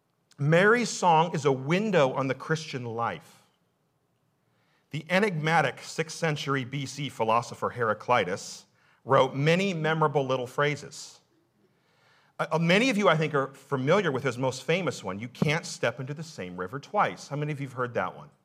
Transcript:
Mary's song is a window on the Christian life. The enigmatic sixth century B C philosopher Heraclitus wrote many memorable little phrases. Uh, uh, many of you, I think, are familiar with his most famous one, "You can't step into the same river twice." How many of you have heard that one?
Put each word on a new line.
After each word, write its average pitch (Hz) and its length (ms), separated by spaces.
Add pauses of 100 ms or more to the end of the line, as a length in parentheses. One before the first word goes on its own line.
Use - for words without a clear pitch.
(380)
Mary's 190 520
song 170 440
is 147 120
a 143 60
window 151 600
on 135 140
the 127 80
Christian 156 500
life. 113 520 (1500)
The 160 180
enigmatic 160 720
sixth - 360
century 143 480
B 139 200
C 135 240
philosopher 113 600
Heraclitus 107 960 (400)
wrote 131 300
many 170 380
memorable 156 520
little 127 220
phrases. - 720 (1200)
Uh, 156 140
uh, 160 60
many 185 300
of 214 80
you, 202 100
I 160 80
think, 156 200
are 135 180
familiar 151 580
with 127 120
his 123 140
most 131 260
famous 165 400
one, 98 160
"You 120 80
can't 160 380
step - 340
into 135 140
the 160 100
same 90 340
river 92 220
twice." 139 480
How 139 80
many 147 160
of 143 100
you 135 60
have 120 60
heard 120 200
that 92 240
one? 73 120 (160)